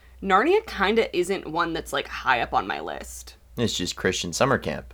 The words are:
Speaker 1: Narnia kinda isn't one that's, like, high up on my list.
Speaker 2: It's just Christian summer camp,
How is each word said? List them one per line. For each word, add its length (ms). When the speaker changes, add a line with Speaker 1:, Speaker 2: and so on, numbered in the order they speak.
Speaker 1:
Narnia 460
kinda 500
isn't 300
one 260
that's, 180
like, 160
high 320
up 140
on 140
my 140
list. 520
Speaker 2:
It's 180
just 200
Christian 360
summer 280
camp, 340